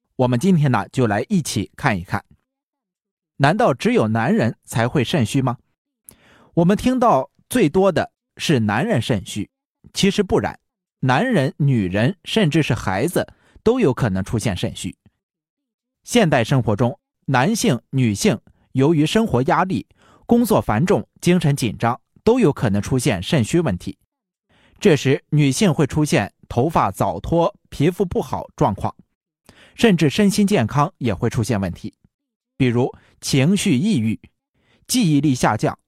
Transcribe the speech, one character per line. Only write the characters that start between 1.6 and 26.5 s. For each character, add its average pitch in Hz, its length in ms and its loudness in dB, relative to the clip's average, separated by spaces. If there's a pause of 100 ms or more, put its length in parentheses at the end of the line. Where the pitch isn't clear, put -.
看 123 200 -2
一 87 80 -6
看。 - 220 -8 (1120)
难 143 180 2
道 214 200 2
只 226 180 -2
有 151 140 2
男 113 260 -2
人 151 300 0
才 117 240 -2
会 123 160 -2
肾 - 200 -2
虚 139 160 -2
吗？ 131 180 -2 (1000)
我 170 100 4
们 190 100 4
听 254 240 0
到 190 300 2 (180)
最 202 220 2
多 190 220 2
的 127 200 -2 (260)
是 143 240 0
男 107 220 0
人 208 160 0
肾 107 240 -2
虚， - 240 -10 (460)
其 - 160 0
实 202 140 0
不 196 160 0
然， 92 200 -4 (420)
男 143 300 2
人、 147 260 0
女 127 300 2
人， 107 360 0
甚 208 260 0
至 160 140 2
是 - 100 -2
孩 104 320 -4
子 170 220 -2 (340)
都 247 180 2
有 156 140 2
可 120 160 -2
能 95 140 -2
出 113 160 -4
现 98 180 -2
肾 98 180 -6
虚。 - 220 -10 (1040)
现 226 240 2
代 139 160 0
生 131 180 0
活 110 140 -2
中， 120 220 -2 (280)
男 139 300 0
性、 220 340 -2
女 127 240 0
性 123 260 0 (340)
由 135 200 2
于 151 120 2
生 220 200 0
活 127 180 0
压 156 200 0
力、 190 240 -6 (380)
工 240 200 2
作 190 160 2
繁 113 240 0
重、 165 200 0 (140)
精 175 200 2
神 143 160 0
紧 101 220 -4
张， 117 220 -2 (240)
都 240 160 4
有 160 140 4
可 - 160 -2
能 98 120 0
出 131 180 -2
现 113 240 -2
肾 135 200 0
虚 160 160 0
问 131 180 -2
题。 - 200 -14 (840)
这 165 180 4
时， 135 320 0
女 147 200 2
性 160 240 2
会 143 140 2
出 151 160 -2
现 135 300 -2 (160)
头 131 200 0